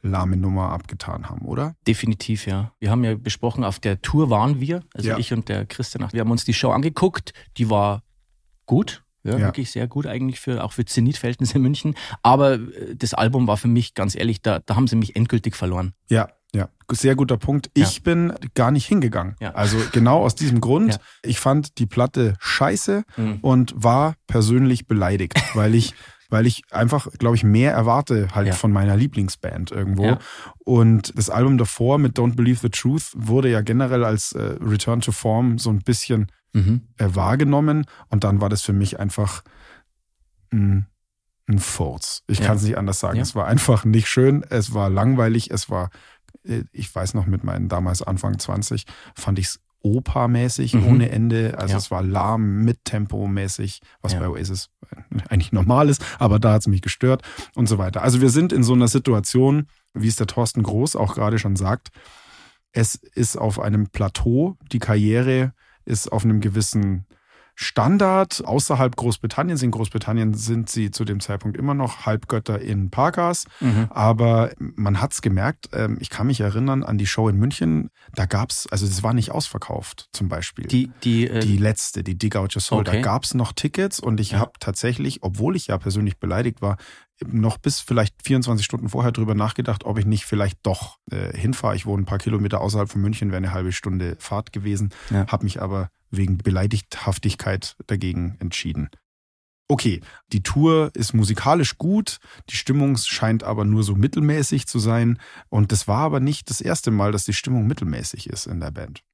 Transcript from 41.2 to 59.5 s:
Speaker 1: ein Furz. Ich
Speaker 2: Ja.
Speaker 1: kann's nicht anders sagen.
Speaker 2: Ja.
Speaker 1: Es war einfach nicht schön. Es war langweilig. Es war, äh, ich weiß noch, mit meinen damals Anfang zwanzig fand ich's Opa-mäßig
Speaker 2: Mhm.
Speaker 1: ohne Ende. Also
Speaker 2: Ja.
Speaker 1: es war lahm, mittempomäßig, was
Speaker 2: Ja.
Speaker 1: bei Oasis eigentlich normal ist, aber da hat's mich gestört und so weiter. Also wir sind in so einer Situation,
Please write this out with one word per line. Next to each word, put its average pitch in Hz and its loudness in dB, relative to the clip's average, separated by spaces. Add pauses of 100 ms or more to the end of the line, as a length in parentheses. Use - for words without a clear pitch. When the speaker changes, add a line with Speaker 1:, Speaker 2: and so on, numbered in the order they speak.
Speaker 1:
ein 101 4
Furz. - -6
Ich 104 0
Speaker 2:
Ja. 107 0
Speaker 1:
kann's 104 2
nicht 107 0
anders 98 -2
sagen. - -2
Speaker 2:
Ja. 117 2
Speaker 1:
Es - -2
war 95 0
einfach 117 4
nicht 110 4
schön. 139 4
Es 113 -2
war 101 0
langweilig. 113 2
Es 104 -4
war, 90 -4 (520)
äh, 117 -4 (100)
ich - -12
weiß 92 -4
noch, 101 0
mit 95 -2
meinen 92 -2
damals 90 -2
Anfang 98 -2
zwanzig 101 -4 (300)
fand 98 -2
ich's - -4 (200)
Opa-mäßig 120 0
Speaker 2:
Mhm. 107 6
Speaker 1:
ohne 120 6
Ende. 113 0
Also 98 -2
Speaker 2:
Ja. 98 2
Speaker 1:
es 98 -4
war 92 -2
lahm, 101 2
mittempomäßig, 101 -2 (220)
was 98 -4
Speaker 2:
Ja. 92 -2
Speaker 1:
bei 92 -2
Oasis 95 -6 (640)
eigentlich 92 2
normal 123 6
ist, 143 2 (160)
aber 107 4
da 107 4
hat's 107 4
mich 95 2
gestört 127 0 (340)
und 120 2
so 104 2
weiter. 98 -2
Also 123 4
wir 131 6
sind 160 2
in 147 4
so 120 4
einer 123 6
Situation, 135 2 (260)